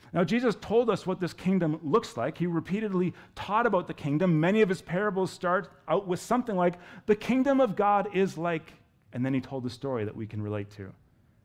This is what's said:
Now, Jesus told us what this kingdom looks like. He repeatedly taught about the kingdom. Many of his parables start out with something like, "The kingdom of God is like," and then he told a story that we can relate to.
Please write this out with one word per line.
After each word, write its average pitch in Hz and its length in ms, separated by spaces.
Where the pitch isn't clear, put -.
Now, 170 100
Jesus 226 380
told 226 300
us - 160
what 185 120
this 175 140
kingdom 175 500
looks 185 340
like. 123 200
He 170 100
repeatedly 185 680
taught 220 300
about 196 220
the 156 80
kingdom. 156 440
Many 190 220
of 202 80
his 180 140
parables 190 480
start 180 420
out 196 180
with 175 140
something 233 360
like, 175 180
"The 208 100
kingdom 262 440
of 233 140
God 202 380
is 180 240
like," 165 360
and 127 120
then 135 80
he 131 80
told 131 260
a 120 40
story 123 340
that 104 100
we 113 120
can 107 160
relate 104 300
to. 95 200